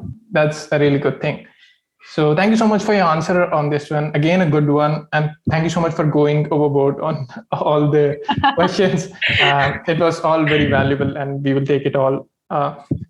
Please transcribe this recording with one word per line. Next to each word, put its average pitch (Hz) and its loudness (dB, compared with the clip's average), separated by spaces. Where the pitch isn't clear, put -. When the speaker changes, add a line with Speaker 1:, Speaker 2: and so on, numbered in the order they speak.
Speaker 1:
that's 151 0
a 151 0
really 143 2
good 139 -2
thing. 147 -6
So 151 2
thank 190 2
you 220 4
so 226 2
much 208 2
for 214 0
your 190 2
answer 165 2
on 147 0
this 147 -4
one. 151 -2
Again, 160 2
a 165 2
good 147 2
one. 147 0
And 151 0
thank 160 0
you 165 -2
so 170 -2
much 165 -2
for 165 -2
going 147 2
overboard 143 0
on 143 -6
<laughs> - -10
all 147 0
the 147 2
Speaker 2:
<laughs> - 0
Speaker 1:
questions. 185 0
Um, 139 0
it 165 0
was 165 0
all 160 2
very 147 2
valuable, 139 0
and 139 -6
we 139 2
will 139 0
take 139 0
it 139 -4
all. 139 0
Uh, 147 -2